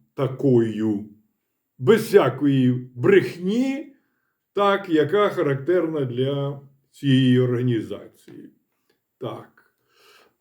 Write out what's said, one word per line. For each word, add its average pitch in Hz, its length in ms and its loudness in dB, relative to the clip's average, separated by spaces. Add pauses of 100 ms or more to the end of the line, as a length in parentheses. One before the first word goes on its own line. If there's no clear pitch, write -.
(140)
такою, 113 920 -2 (720)
без 170 240 2
всякої 131 960 2
брехні, 202 960 0 (600)
так, 196 360 0
яка 160 400 2
характерна 160 760 -2
для 139 560 -4 (300)
цієї 131 480 2
організації. 120 1080 -4 (680)
Так. - 560 -16 (680)